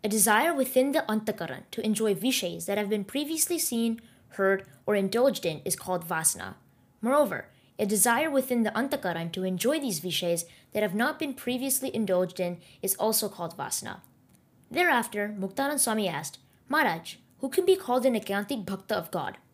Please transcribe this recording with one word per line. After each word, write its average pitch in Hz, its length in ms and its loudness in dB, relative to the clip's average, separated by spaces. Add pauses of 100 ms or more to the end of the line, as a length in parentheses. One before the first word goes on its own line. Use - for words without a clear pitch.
"A - 40 -2
desire 220 460 4
within 262 380 2
the 302 180 2
antakaran 208 640 -2
to - 120 -6
enjoy 214 300 2
vishays 175 520 -2
that 202 120 -2
have 208 120 -2
been 208 140 0
previously 302 540 -2
seen, 233 440 0 (360)
heard, 196 260 2 (220)
or 208 100 2
indulged 208 520 2
in 156 180 -4
is 180 100 -2
called 175 320 -4
vasana. 160 460 -2 (480)
Moreover, 233 460 2 (320)
a 214 80 0
desire 233 420 4
within 254 320 2
the 214 200 0
antakaran 180 500 -2
to 185 120 -4
enjoy 185 360 2
these 220 220 -4
vishays 170 420 0 (300)
that 214 100 2
have 185 100 0
not 262 240 0
been 285 160 -4
previously 262 640 -2
indulged 185 440 0
in 175 200 -4 (240)
is 196 140 0
also 214 300 0
called 170 300 -8
vasana." - 440 -6 (680)
Thereafter, 226 720 0
Muktanand 277 400 -2
Swami 220 280 2
asked, 156 300 -6 (320)
"Maharaj, 233 460 0 (240)
who 269 100 -4
can 349 160 2
be 370 100 8
called 247 300 0
an 254 80 6
Ekantik 208 500 -2
Bhakta 196 320 -4
of 180 140 -4
God?" 143 300 -4 (140)